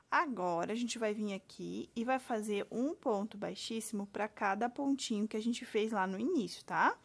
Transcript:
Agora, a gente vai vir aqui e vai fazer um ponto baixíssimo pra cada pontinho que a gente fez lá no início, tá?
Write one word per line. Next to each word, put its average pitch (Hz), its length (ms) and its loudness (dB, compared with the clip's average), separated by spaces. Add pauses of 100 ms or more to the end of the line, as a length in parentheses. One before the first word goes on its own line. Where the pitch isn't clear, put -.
(100)
Agora, 180 640 2
a 220 40 0
gente 240 220 -2
vai 214 160 2
vir 214 200 -2
aqui 185 600 -8
e 233 100 -2
vai 262 140 2
fazer 214 520 -2
um 262 240 0
ponto 208 440 -2
baixíssimo 202 720 -4
pra 214 200 -2
cada 208 400 0
pontinho 247 600 0
que - 80 -4
a 220 60 -2
gente 233 220 0
fez 220 280 0
lá 190 140 2
no 190 120 -2
início, 240 460 0
tá? 196 400 4